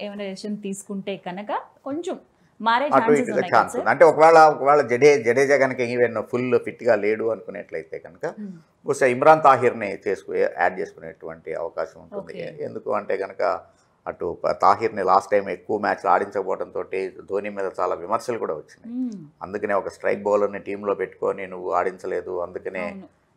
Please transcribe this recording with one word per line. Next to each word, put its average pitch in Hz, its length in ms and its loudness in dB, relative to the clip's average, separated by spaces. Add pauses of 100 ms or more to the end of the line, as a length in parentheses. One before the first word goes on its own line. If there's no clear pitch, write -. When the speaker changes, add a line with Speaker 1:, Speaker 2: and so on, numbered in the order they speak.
Speaker 1:
ఏమైనా 202 240 -10
డెసిషన్ 202 380 -10
తీసుకుంటే 196 540 -10
కనుక 202 460 -10 (220)
కొంచెం 320 360 -8 (400)
మారే 233 260 0
Speaker 2:
అటు 262 80 2
Speaker 1:
ఛాన్సెస్ 226 260 4
Speaker 2:
ఇటుగా 220 140 -4
Speaker 1:
ఉన్నాయి 180 200 0
Speaker 2:
ఛాన్స్ 104 180 4
Speaker 1:
కదా 240 80 -4
Speaker 2:
ఉంది. 214 100 0
అంటే 190 140 6
ఒకవేళ, 160 340 8
ఒకవేళ 147 420 6
జడే-, 127 440 4
జడేజా 135 320 4
కనుక 127 240 0
even 117 420 0
ఫుల్ 123 420 0
ఫిట్గా 113 300 0
లేడు 107 300 0
అనుకునేట్లయితే 92 760 -8
కనుక 85 280 -14
Speaker 1:
Hmm. 202 260 -12 (340)
Speaker 2:
బహుశా 143 200 2
ఇమ్రాన్ 147 360 6
తాహిర్ని 117 560 2 (100)
చేసుకు-, 92 260 -4
యాడ్ 92 460 0
చేసుకునేటువంటి 82 720 -12
అవకాశం 82 460 -8
ఉంటుంది. - 320 -16
Speaker 1:
ఓకే. - 280 -14
Speaker 2:
ఎందుకు 113 300 -10
అంటే 101 260 -4
కనుక 95 440 -4 (460)
అటు 87 380 -8
ప-, 82 60 0
తాహిర్ని 101 540 2
లాస్ట్ 95 260 2
టైమ్ 98 180 0
ఎక్కువ 104 300 -6
మ్యాచ్లు 98 320 -2
ఆడించకపోవడంతో 92 760 -2 (460)
ధోని 101 200 -6
మీద 98 200 -6 (100)
చాలా 90 140 -2
విమర్శలు 107 440 -6
కూడా 101 160 -6
వచ్చినాయి. - 440 -16
Speaker 1:
Hmm. 233 200 -8 (240)
Speaker 2:
అందుకనే 104 320 -4
ఒక 95 140 -2
స్ట్రైక్ 101 340 -6
బౌలర్ని 101 360 0
టీంలో 101 360 -6
పెట్టుకొని 98 520 -6
నువ్వు 90 260 -10
ఆడించలేదు, 90 680 -4
అందుకనే 90 480 -8
Speaker 1:
అవును. - 380 -18 (120)